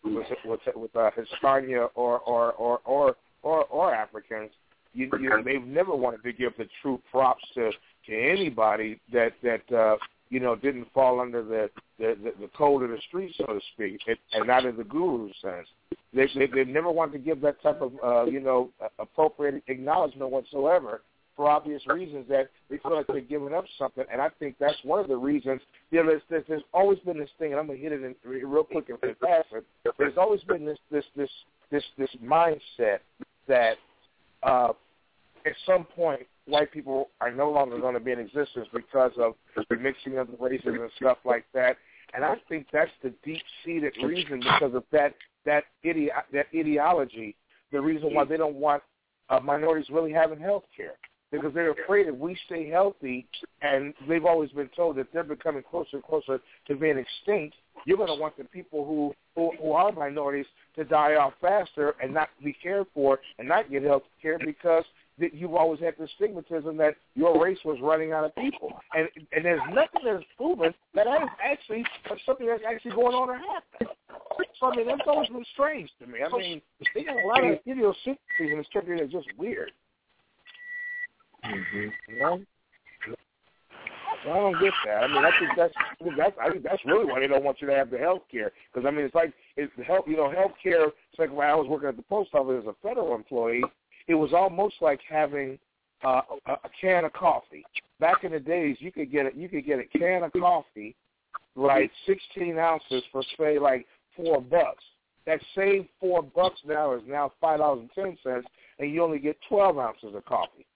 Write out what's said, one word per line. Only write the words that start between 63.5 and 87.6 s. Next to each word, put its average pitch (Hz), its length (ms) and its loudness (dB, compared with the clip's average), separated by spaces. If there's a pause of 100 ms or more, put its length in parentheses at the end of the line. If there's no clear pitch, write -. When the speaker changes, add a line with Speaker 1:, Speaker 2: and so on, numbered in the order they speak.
Speaker 1:
get 139 100 -2
health 143 220 2 (180)
care 160 180 -2
because 165 440 2 (360)
that 170 140 -2
you've 160 200 -8
always 160 260 2
had 165 180 -2
the 160 100 -12 (120)
stigmatism 165 580 -4
that 151 180 4 (200)
your 160 260 6
race 185 220 2
was 151 180 -2
running 160 300 0
out 156 140 0
of 151 100 -4
people. - 380 -6 (200)
And, 160 140 0 (240)
and 160 140 0
there's 175 240 2
nothing 269 340 2
that's 196 220 -2 (100)
proven 269 380 0 (220)
that 208 100 4
that 285 180 2
is 269 60 -4 (120)
actually 233 440 -6 (400)
something 262 220 -2
that's 226 200 -2
actually 226 240 -6
going 247 240 4
on 254 140 0
or 247 80 -6
happening. 349 560 -8 (640)
So, 254 80 2
I 247 80 0
mean, 233 120 -2
that's 277 200 -2
always 294 220 2
been 240 240 -10
strange 277 360 -2 (120)
to 120 60 -18
me. 120 160 -12
I 165 140 -2
mean, 175 240 -6 (320)
they 269 100 -4
got 302 200 -6
a - 40 0
lot 240 160 4
of 339 220 2
idiosyncrasies 254 520 -2 (340)
in 151 60 -2
this 151 160 -8
country 175 260 -4
that's 143 120 -4
just 165 160 -8 (100)
weird. 190 340 -8 (1700)
Speaker 2:
Mm-hmm. 104 680 -8
Speaker 1:
You 120 60 -10
know? 170 220 0 (1800)
So 147 80 -6
I 170 40 0
don't 196 260 2
get 196 120 4 (120)
that. 107 180 0
I 131 40 2
mean, 143 180 4
I 165 140 6
think 160 180 -2
that's, 170 160 4 (440)
that's, 190 220 2
I 123 120 0
think 185 120 -6
that's 165 220 -4
really 190 200 2
why 131 140 -2
they 135 80 0
don't 139 160 4
want 139 180 -2